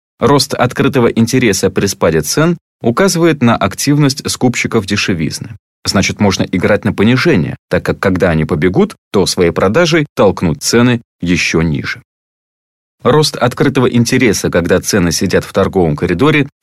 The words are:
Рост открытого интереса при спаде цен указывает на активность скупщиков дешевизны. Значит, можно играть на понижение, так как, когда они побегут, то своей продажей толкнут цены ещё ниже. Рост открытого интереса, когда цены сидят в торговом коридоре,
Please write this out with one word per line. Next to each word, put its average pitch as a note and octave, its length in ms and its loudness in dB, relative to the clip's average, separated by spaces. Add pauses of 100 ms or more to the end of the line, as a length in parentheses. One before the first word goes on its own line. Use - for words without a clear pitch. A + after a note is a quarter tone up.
(200)
Рост C3+ 340 0
открытого B2 540 0
интереса A#2 640 0
при G2+ 160 -2
спаде D#2+ 340 0
цен D#3+ 360 0 (240)
указывает E3 600 0
на A#2 140 4
активность C#3+ 760 0
скупщиков A#2+ 560 -2
дешевизны. F2+ 680 -4 (280)
Значит, G2 360 -2
можно G2+ 240 0
играть - 400 0
на G#2 80 0
понижение, A#2 640 0 (120)
так F2+ 160 -2
как, D#2 140 -4
когда F#2 320 0
они D#2 140 0
побегут, F2+ 500 0 (160)
то F#2+ 160 2
своей E2+ 240 0
продажей D3+ 640 2
толкнут F2+ 480 0
цены A#2+ 400 2 (180)
ещё E2+ 420 0
ниже. D2+ 400 -4 (1000)
Рост D3 340 2
открытого C3 520 0
интереса, A#2+ 600 0
когда F2 320 0
цены E2+ 300 0
сидят F2+ 340 -2
в - 80 -16
торговом F2 440 0
коридоре, C#3 520 0 (140)